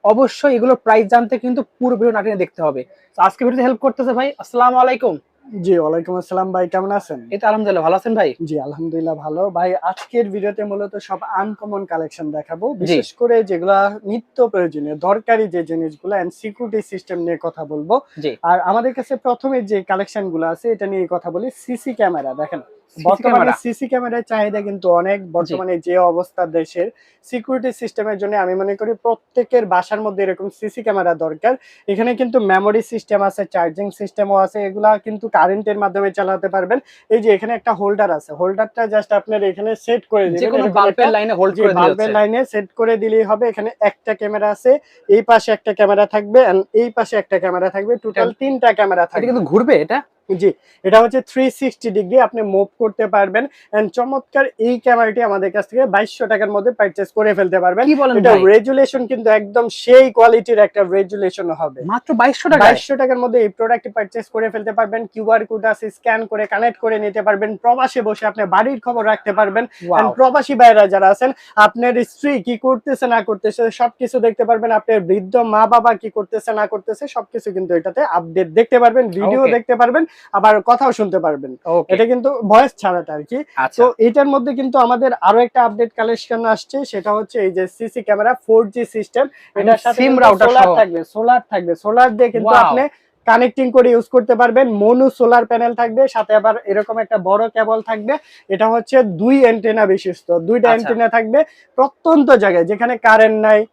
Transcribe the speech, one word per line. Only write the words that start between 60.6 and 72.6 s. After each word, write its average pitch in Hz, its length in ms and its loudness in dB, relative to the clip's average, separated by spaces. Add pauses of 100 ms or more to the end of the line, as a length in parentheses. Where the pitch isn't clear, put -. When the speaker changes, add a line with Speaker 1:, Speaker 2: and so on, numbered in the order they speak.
Speaker 2:
একটা 208 140 -2 (140)
রেজুলেশন 190 520 -2 (140)
হবে। 135 180 -8 (140)
Speaker 1:
মাত্র 247 160 -6 (120)
বাইশশো 269 300 2
টাকায়? 294 140 6
Speaker 2:
বাইশশো - 360 4
টাকার 254 220 0
মধ্যে 240 220 0
এই 208 120 -2
প্রোডাক্টটি 226 400 -2
পারচেজ 214 280 -6 (100)
করে 220 180 -2
ফেলতে 220 260 -6
পারবেন। 220 220 -2 (120)
কিউআর 220 360 0
কোড 220 220 -6
আছে, 220 140 -8 (120)
স্ক্যান 226 240 -2 (100)
করে 214 120 -4 (100)
কানেক্ট 220 300 -2
করে 220 120 0 (100)
নিতে 208 220 -4
পারবেন। 214 220 0 (140)
প্রবাসে 254 440 0
বসে 214 240 -6
আপনি 214 100 -8 (140)
বাড়ির 233 300 0
খবর 240 260 -4
রাখতে 214 280 -4
পারবেন। 208 260 0
Speaker 1:
ওয়াও। 175 340 -2
Speaker 2:
And 226 80 2 (100)
প্রবাসী 262 440 2
ভাইরা 220 220 8 (100)
যারা 190 200 4
আছেন, 254 160 0 (360)
আপনার 233 280 0 (180)
স্ত্রী 285 200 -4 (160)
কি 240 80 -4 (100)